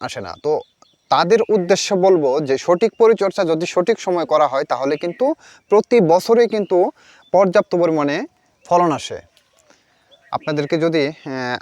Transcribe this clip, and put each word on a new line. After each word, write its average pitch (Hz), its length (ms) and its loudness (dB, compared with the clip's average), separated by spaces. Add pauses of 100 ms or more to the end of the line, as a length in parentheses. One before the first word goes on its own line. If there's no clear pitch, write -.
আসে 127 200 -12
না। 87 220 -12
তো 147 180 -2 (480)
তাদের 170 300 2 (100)
উদ্দেশ্যে 190 480 0
বলবো 160 440 2
যে 135 180 -2
সঠিক 180 400 0
পরিচর্যা 202 460 2
যদি 160 220 -2
সঠিক 185 340 -2
সময় 175 260 -4
করা 156 220 2
হয় 135 160 -4
তাহলে 135 320 -4
কিন্তু 247 380 -4 (340)
প্রতি 220 320 2
বছরই 196 480 4
কিন্তু 202 420 0 (420)
পর্যাপ্ত 185 440 2
পরিমাণে 160 500 -2 (380)
ফলন 175 280 2
আসে। - 280 -10 (1120)
আপনাদেরকে 147 480 -4
যদি, 156 300 0
আহ, 131 540 -8